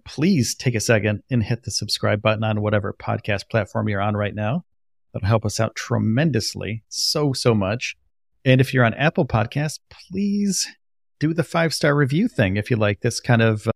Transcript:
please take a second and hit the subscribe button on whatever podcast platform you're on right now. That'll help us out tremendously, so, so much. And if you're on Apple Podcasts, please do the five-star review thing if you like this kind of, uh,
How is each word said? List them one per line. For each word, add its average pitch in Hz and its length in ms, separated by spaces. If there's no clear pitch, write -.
please 151 500
take 117 220
a 101 40
second 107 480
and 120 140
hit 113 220
the 101 80
subscribe 107 500
button 110 220
on 107 180
whatever 104 340
podcast 107 540
platform 107 380
you're 101 120
on 104 160
right 101 180
now. 107 300
That'll 107 160
help 110 160
us 107 140
out 113 160
tremendously, 110 1120
so, - 440
so 123 200
much. 104 440
And 131 180
if 131 120
you're 127 140
on 110 80
Apple 151 320
Podcasts, 127 540
please 202 760
do 156 160
the 156 100
five-star 165 500
review 147 320
thing 98 300
if 104 140
you 120 80
like 104 240
this - 180
kind 117 220
of, 110 240
uh, 113 100